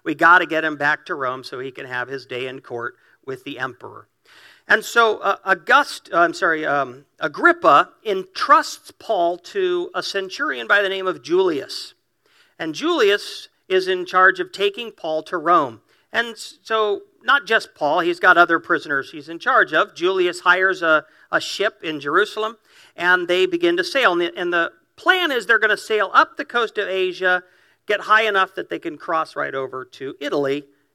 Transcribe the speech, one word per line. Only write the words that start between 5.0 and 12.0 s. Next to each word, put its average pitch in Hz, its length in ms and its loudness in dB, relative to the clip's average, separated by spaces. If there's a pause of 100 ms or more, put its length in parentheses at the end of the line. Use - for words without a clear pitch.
uh, 190 260 0
August-, 190 680 0
uh, 185 60 -2
I'm 170 160 4
sorry, 165 320 -2
um, 139 400 -4 (160)
Agrippa 294 720 4 (140)
entrusts 220 880 0
Paul 175 460 -2
to 180 580 -4
a 180 80 -4
centurion 220 640 -6
by 208 140 4
the 196 80 0
name 190 180 -4
of 151 160 -4
Julius. 165 680 -2 (680)